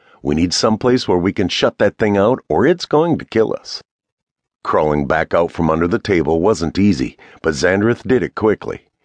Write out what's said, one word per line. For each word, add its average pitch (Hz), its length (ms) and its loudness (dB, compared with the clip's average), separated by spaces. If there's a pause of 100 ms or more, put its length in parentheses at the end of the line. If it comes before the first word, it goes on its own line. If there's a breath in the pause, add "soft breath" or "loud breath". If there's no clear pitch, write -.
(200 soft breath)
We 73 140 -2
need - 180 0
some 110 260 0
place 127 280 0
where 95 100 2
we 90 160 0
can 92 160 -2
shut - 300 -2
that 101 180 0
thing 104 220 0
out, 120 300 2
or 147 180 2
it's 180 200 0
going 156 320 0
to - 60 -12
kill - 300 -2
us." - 260 -14 (840)
Crawling 76 420 0
back 78 260 0
out 85 200 0
from 82 180 -2
under 80 160 0
the 98 140 0
table 82 400 0
wasn't 85 360 0
easy, 90 400 0 (240 loud breath)
but 80 140 -2
Xandrith 98 480 0
did 107 220 0
it 71 100 -8
quickly. - 540 -4 (160)